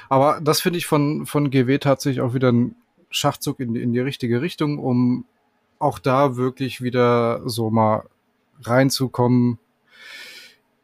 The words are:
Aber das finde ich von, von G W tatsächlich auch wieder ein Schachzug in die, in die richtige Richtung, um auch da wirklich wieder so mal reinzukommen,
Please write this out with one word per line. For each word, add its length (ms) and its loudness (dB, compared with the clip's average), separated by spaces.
Aber 340 2
das 180 0
finde 180 -2
ich 80 -8
von, 400 0
von 240 0
G 180 2
W 100 2
tatsächlich 440 0
auch 120 -2
wieder 160 2
ein 240 2
Schachzug 500 -2
in 140 -4
die, 80 -4
in 100 -2
die 80 0
richtige 420 -2
Richtung, 360 -4
um 460 0
auch 220 -2
da 360 0
wirklich 440 -4
wieder 680 0
so 220 -2
mal 380 2
reinzukommen, 960 2